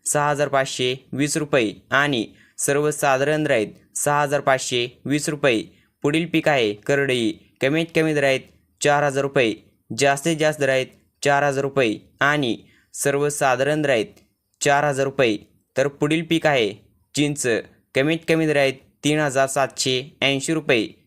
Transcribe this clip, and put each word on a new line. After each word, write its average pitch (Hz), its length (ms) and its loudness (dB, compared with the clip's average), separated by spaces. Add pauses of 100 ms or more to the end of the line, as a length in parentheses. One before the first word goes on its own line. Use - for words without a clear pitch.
सहा 147 240 0
हजार 147 180 0
पाचशे 135 460 -2 (200)
वीस 147 240 -2
रुपये 135 360 0 (180)
आणि 135 340 0 (340)
सर्वसाधारण 147 840 0
दर 143 80 -2
आहेत 107 160 2 (300)
सहा 147 240 0
हजार 143 180 0
पाचशे 127 480 0 (180)
वीस 147 240 -2
रुपये. 117 320 0 (420)
पुढील 156 220 0
पीक 160 240 -2
आहे 120 240 2 (140)
करडई, 127 440 0 (300)
कमीत 156 240 0 (100)
कमी 160 180 2
दर 143 100 0
आहेत 135 160 2 (420)
चार 147 220 2
हजार 139 200 0
रुपये, 135 300 0 (360)
जास्तीत 139 480 0
जास्त 151 240 -2
दर 135 80 2
आहेत 131 180 0 (360)
चार 143 200 2
हजार 139 200 0
रुपये 135 340 0 (240)
आणि 139 340 0 (380)
सर्वसाधारण 143 880 0
दर 143 80 0
आहेत 113 180 0 (540)
चार 143 220 2
हजार 139 220 0
रुपये. 123 320 0 (380)
तर 135 140 2
पुढील 156 340 -2
पीक 160 240 0
आहे 120 240 2 (440)
चिंच, 147 320 -2 (480)
कमीत 156 320 0
कमी 160 200 2
दर 147 100 0
आहेत 135 160 2 (300)
तीन 151 160 2
हजार 135 280 0
सातशे 131 540 -2 (200)
ऐंशी 135 320 0
रुपये 147 340 0 (200)